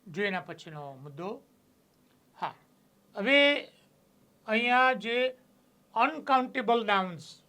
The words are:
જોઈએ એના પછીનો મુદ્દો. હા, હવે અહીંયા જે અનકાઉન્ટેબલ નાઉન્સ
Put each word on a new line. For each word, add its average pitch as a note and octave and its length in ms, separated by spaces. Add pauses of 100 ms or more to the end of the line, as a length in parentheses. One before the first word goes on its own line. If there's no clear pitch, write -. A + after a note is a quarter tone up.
જોઈએ G3 200
એના F#3 140
પછીનો D3+ 540
મુદ્દો. D3+ 480 (960)
હા, D#3 140 (600)
હવે C#4+ 520 (800)
અહીંયા B3 460
જે A#3+ 440 (580)
અનકાઉન્ટેબલ B3+ 920
નાઉન્સ F#3+ 640